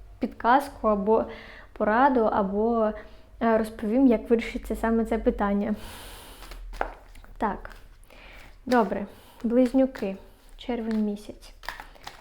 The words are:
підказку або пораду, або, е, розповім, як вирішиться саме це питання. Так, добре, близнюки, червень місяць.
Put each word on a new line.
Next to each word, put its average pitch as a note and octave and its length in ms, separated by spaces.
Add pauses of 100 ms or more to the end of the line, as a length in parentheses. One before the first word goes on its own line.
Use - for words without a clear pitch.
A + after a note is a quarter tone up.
(200)
підказку B3 680
або G#3+ 380 (480)
пораду, A3+ 600
або, G#3+ 580 (500)
е, A3+ 160
розповім, A3+ 500
як A3 220
вирішиться A3+ 460
саме A3+ 300
це A3+ 120
питання. G#3+ 580 (1600)
Так, - 320 (960)
добре, G#3 400 (380)
близнюки, B3 720 (420)
червень A3 480
місяць. - 480 (680)